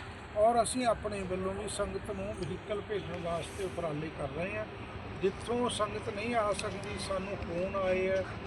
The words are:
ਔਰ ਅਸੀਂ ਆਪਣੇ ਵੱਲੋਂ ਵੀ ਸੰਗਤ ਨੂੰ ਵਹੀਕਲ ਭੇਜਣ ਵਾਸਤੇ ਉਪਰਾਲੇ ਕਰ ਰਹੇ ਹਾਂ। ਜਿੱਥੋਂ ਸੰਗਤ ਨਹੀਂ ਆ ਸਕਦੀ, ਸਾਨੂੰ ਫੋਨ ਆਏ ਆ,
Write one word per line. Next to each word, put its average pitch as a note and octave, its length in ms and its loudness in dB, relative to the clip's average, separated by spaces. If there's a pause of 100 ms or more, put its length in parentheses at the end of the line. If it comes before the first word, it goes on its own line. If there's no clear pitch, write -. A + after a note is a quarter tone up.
(360)
ਔਰ A3+ 260 8
ਅਸੀਂ B3+ 240 2
ਆਪਣੇ G#3 360 2
ਵੱਲੋਂ F#3 320 0
ਵੀ G3 140 -4
ਸੰਗਤ G3 420 -2
ਨੂੰ G3 240 -4
ਵਹੀਕਲ F#3 460 -4
ਭੇਜਣ F3 420 -4
ਵਾਸਤੇ E3+ 420 -2
ਉਪਰਾਲੇ D#3+ 540 -2
ਕਰ D3 180 -2
ਰਹੇ G3+ 220 -2
ਹਾਂ। G#3+ 80 -4 (560)
ਜਿੱਥੋਂ A#3 460 2
ਸੰਗਤ G#3 400 0
ਨਹੀਂ A3+ 260 -2
ਆ G#3 180 4
ਸਕਦੀ, G3+ 460 -2
ਸਾਨੂੰ G3 380 -2
ਫੋਨ F#3 400 0
ਆਏ F#3+ 320 4
ਆ, F#3+ 140 2 (240)